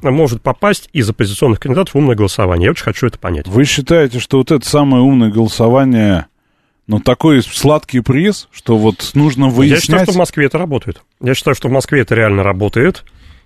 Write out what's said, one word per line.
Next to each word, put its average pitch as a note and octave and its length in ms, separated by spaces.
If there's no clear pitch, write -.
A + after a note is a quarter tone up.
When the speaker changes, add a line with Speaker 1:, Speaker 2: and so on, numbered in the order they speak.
Speaker 1:
может C3+ 400
попасть F#3+ 500
из A2+ 180
оппозиционных G#2 480
кандидатов D3 360
в C#3 40
умное C3+ 160
голосование? F#2 520
Я C3+ 40
очень - 140
хочу A#2 240
это - 100
понять. E2 300
Speaker 2:
Вы A2+ 160
считаете, C#3 560
что C3+ 180
вот B2+ 140
это C3 160
самое C#3 340
умное B2+ 280
голосование, A2+ 960
ну, G#2+ 140
такой C3 420
сладкий - 580
приз, E3 520
что - 240
вот G#2+ 380
нужно C#3 320
Speaker 1:
Я C3 40
считаю, A#2+ 60
Speaker 2:
выяснять? D3 460
Speaker 1:
что F#3 100
в F3 40
Москве D#3+ 300
это D#3 120
работает. C#3 440
Я B2+ 140
считаю, C#3 220
что - 120
в B2 40
Москве C3+ 300
это A2 120
реально G#2+ 300
работает. G#2 580